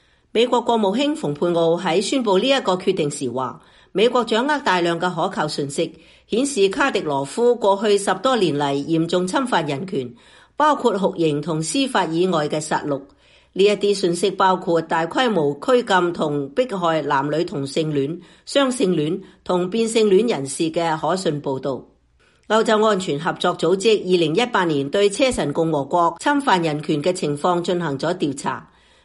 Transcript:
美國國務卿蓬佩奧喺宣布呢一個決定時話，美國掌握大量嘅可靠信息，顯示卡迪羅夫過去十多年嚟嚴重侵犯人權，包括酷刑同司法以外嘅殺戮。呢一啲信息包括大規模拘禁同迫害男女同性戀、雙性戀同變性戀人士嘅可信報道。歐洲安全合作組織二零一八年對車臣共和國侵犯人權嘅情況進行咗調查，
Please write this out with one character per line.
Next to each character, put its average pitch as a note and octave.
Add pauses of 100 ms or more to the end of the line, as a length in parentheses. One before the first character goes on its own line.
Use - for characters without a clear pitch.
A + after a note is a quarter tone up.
(320)
美 A3
國 B3
國 A#3
務 G3+
卿 C#4+
蓬 D3+
佩 F3
奧 E3+
喺 F3+
宣 C4+
布 G3+
呢 G#3+
一 C#4
個 F#3+
決 F#3
定 D#3+
時 C#3+
話， B2+ (320)
美 G3+
國 B3
掌 A3+
握 D4
大 F#3
量 E3+
嘅 F3+
可 E3
靠 D3+
信 D3
息， D#3 (280)
顯 A#3
示 G3
卡 C4+
迪 G#3+
羅 C#3+
夫 A#3+
過 G3+
去 G#3
十 G3
多 C4
年 F3
嚟 D3
嚴 E3
重 F3+
侵 C4
犯 F3
人 D3
權， B2+ (420)
包 D4
括 A#3+
酷 G3
刑 D3+
同 D#3+
司 C4
法 G#3
以 E3
外 D#3+
嘅 D3+
殺 D#3
戮。 C#3 (560)
呢 F#3
一 G#3
啲 G3+
信 F#3
息 G3
包 F#3
括 E3+
大 E3
規 B3+
模 D3+ (120)
拘 B3
禁 F#3
同 D3
迫 G3+
害 E3
男 C#3
女 D3+
同 D3+
性 D#3
戀、 D3 (260)
雙 C#4
性 B3
戀 D#3+ (240)
同 F3+
變 A3+
性 A3
戀 F#3
人 C#3+
士 C#3
嘅 D#3+
可 D#3
信 E3
報 C3+
道。 C3 (680)
歐 A3
洲 A3
安 G#3+
全 E3
合 E3
作 F3
組 F3
織 G#3
二 F#3
零 D#3
一 A#3
八 G3+
年 C#3+
對 G3+
車 B3+
臣 D3+
共 E3
和 C#3
國 E3+
侵 C#4+
犯 G#3
人 D3+
權 D3+
嘅 F3+
情 D3
況 F3
進 F3
行 D3
咗 D#3
調 C#3+
查， - (360)